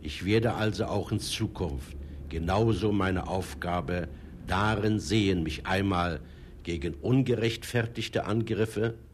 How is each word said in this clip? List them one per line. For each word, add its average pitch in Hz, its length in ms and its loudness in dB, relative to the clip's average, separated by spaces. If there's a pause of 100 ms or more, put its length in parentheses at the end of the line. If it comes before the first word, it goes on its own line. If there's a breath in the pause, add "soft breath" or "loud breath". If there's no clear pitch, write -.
Ich 76 240 -8
werde 113 300 4
also 107 300 0
auch 98 260 -2
in 107 80 0
Zukunft 85 760 -4 (320 loud breath)
genauso 98 640 2
meine 95 340 2
Aufgabe 90 800 -2 (400 loud breath)
darin 107 540 2
sehen, 95 420 4
mich 73 240 -4
einmal 92 540 2 (420 loud breath)
gegen 85 320 -4
ungerechtfertigte 113 1300 0
Angriffe 107 680 0 (180)